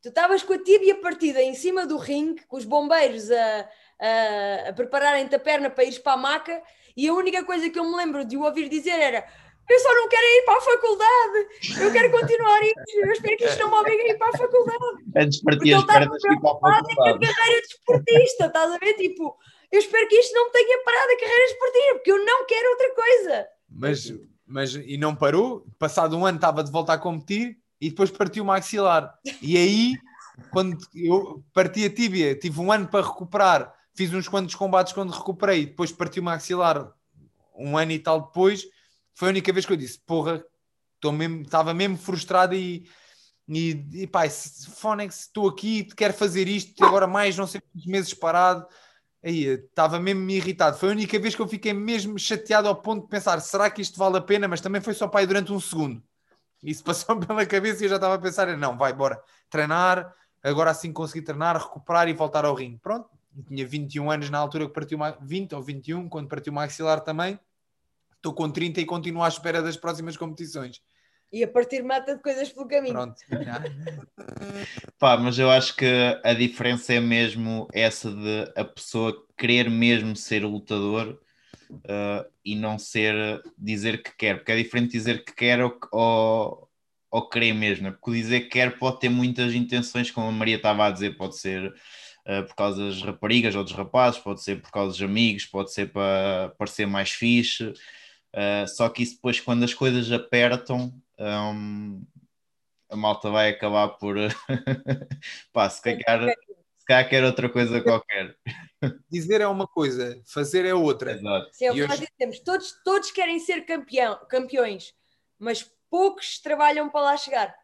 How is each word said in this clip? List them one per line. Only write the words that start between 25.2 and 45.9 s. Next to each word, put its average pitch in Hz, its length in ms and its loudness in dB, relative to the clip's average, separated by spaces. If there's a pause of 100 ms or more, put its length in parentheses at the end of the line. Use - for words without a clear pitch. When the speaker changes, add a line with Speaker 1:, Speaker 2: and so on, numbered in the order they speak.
Speaker 3:
passado 160 380 0
um 180 100 2
ano 180 100 2
estava 156 260 2
de 147 80 -6
volta 160 220 0
a 160 60 2
competir, 196 580 -6 (240)
e 156 100 -4
depois 190 220 0
partiu 202 320 -4
o - 20 -4
maxilar. 190 680 0 (280)
E 160 160 0
aí, 208 380 4 (580)
quando 185 240 0 (180)
eu 170 480 0 (100)
parti 185 320 2
a 202 80 2
tíbia, 185 460 0
tive 160 220 -6
um 180 100 0
ano 208 160 2
para 190 180 0
recuperar, 180 720 2 (180)
fiz 180 220 -2
uns 185 140 -4
quantos 185 260 -4
combates 185 380 0
quando 190 180 -6
recuperei, 175 560 0
depois 160 240 -6
parti 170 300 -6
o - 20 -6
maxilar 165 720 -2 (640)
um 143 200 -4
ano 160 140 0
e 160 80 -4
tal 160 280 0
depois, 190 380 2 (500)
foi 180 140 0
a - 40 2
única 190 200 0
vez 185 140 0
que 196 60 0
eu 180 40 0
disse, 131 220 -8
"Porra, 165 460 -4 (500)
estou 151 160 -2
mesmo", 160 320 -4
estava 160 320 0
mesmo 190 240 0
frustrado 185 560 0
e, 180 340 -6 (600)
e, 156 360 -2 (100)
e 185 120 -10
pá, 175 220 0
se, - 420 -12
"Fónix, 208 520 -6
estou 202 260 -2
aqui, 208 340 -4 (140)